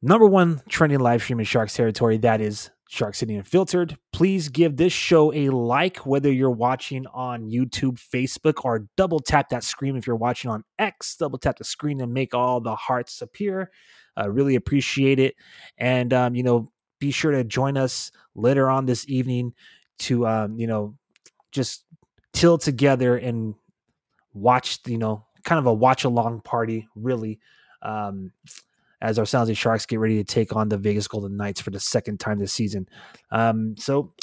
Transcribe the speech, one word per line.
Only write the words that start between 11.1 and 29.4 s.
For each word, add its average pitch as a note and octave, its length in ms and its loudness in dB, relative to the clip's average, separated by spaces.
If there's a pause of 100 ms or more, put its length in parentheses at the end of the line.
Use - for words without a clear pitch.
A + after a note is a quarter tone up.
Double C3+ 220 -4
tap - 200 -2
the - 60 -16
screen D3 360 -6
and A#2+ 120 -4
make B2+ 220 -2
all B2 260 0
the A2 160 -4
hearts - 460 -6
appear. F#3+ 480 -6 (460)
I G#2 100 -4
really C3 300 2
appreciate C3+ 640 0
it. C3 180 2 (420)
And, B2 340 0
um, B2 220 2
you B2 80 -2
know, A#2+ 280 2 (280)
be C#3+ 140 -2
sure D3+ 200 0
to C3 120 2
join C3+ 320 -2
us - 360 -2 (220)
later C3 340 2
on C3+ 160 2
this B2+ 240 -2
evening B2 460 -2 (460)
to, A#2+ 260 0
um, A2 320 -2
you A#2 80 -2
know, G#2+ 280 -4 (560)
just - 340 -6 (500)
chill E3+ 240 6
together B2+ 580 2
and A#2 380 -4 (800)
watch, B2 520 0
you A#2+ 120 -4
know, A2 260 -4 (200)
kind E3+ 140 2
of C3+ 80 0
a A#2 60 6
watch-along A#2 680 2
party, A2+ 520 -4
really, A2 460 -6 (400)
um, G2+ 520 -8 (680)
as A2 180 0
our G#2+ 80 2
San B2+ 140 2